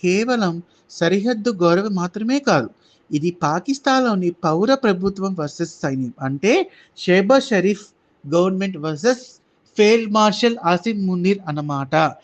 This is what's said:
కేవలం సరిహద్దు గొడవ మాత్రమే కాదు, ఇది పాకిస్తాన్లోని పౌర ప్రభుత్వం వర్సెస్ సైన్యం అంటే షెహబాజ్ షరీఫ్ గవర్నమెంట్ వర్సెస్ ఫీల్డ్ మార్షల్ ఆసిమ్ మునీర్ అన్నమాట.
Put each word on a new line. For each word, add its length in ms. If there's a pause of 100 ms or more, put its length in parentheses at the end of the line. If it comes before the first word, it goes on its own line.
కేవలం 600 (280)
సరిహద్దు 600
గొడవ 380
మాత్రమే 500
కాదు, 320 (420)
ఇది 180
పాకిస్తాన్లోని 1000
పౌర 440
ప్రభుత్వం 600
వర్సెస్ 460
సైన్యం 400
అంటే 500 (280)
షెహబాజ్ 460
షరీఫ్ 420 (480)
గవర్నమెంట్ 420
వర్సెస్ 640 (360)
ఫీల్డ్ 360
మార్షల్ 520
ఆసిమ్ 420
మునీర్ 320 (100)
అన్నమాట. 460 (300)